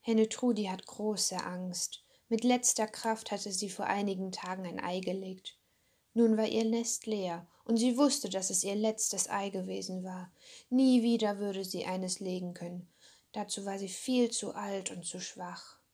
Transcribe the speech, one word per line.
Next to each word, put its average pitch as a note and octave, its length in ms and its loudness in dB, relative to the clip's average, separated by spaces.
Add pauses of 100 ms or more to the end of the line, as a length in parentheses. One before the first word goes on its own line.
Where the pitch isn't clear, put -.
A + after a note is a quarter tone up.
Henne A3 260 6
Trudi G#3+ 380 2
hat F#3 200 -6
große G#3 560 -2
Angst. F3+ 640 -6 (240)
Mit A3+ 160 0
letzter B3 420 4
Kraft A3 440 -2
hatte G3+ 200 -4
sie F#3+ 200 -4
vor F#3+ 160 -6
einigen F#3+ 460 0
Tagen F#3 340 -6
ein E3+ 120 -6
Ei F3+ 220 -2
gelegt. F#3+ 580 -6 (540)
Nun A3+ 240 6
war A3 100 2
ihr A3+ 200 2
Nest A#3 400 -2
leer, F#3 420 -4 (160)
und A3+ 140 2
sie A#3+ 180 4
wusste, C4+ 320 4
dass F#3 220 -2
es F#3+ 120 0
ihr G3 140 0
letztes G#3+ 540 0
Ei G3 180 0
gewesen F#3 560 -4
war. F#3 260 -10 (380)
Nie B3+ 340 6
wieder A3 360 4
würde G3 260 -2
sie F#3 220 -6
eines F#3 340 -4
legen F3+ 320 -4
können. F3 400 -10 (400)
Dazu G3 320 -6
war G3 140 -4
sie G3 100 -6
viel B3 420 2
zu - 240 -4
alt G3 360 -4
und F3+ 140 -10
zu - 140 -8
schwach. - 640 -12 (140)